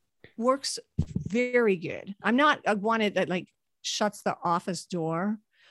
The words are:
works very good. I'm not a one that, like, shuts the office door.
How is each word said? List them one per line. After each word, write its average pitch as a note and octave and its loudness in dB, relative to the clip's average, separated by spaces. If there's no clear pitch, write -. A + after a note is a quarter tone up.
works C4 0
very A#3 2
good. E3 -8
I'm A3 2
not B3+ 4
a G#3 2
one A3 0
that, F#3+ 0
like, F3+ -2
shuts - -2
the F#3 -2
office F3 -2
door. F3 -2